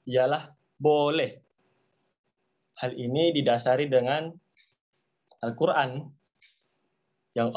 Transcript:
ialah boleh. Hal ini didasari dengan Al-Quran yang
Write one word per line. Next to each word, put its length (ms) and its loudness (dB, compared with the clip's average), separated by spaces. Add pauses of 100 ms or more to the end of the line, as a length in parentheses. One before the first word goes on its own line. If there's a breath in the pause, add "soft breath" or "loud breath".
ialah 480 -2 (240)
boleh. 640 0 (1400)
Hal 160 -6
ini 400 0
didasari 560 0
dengan 400 0 (1120 soft breath)
Al-Quran 640 0 (1300 soft breath)
yang 220 0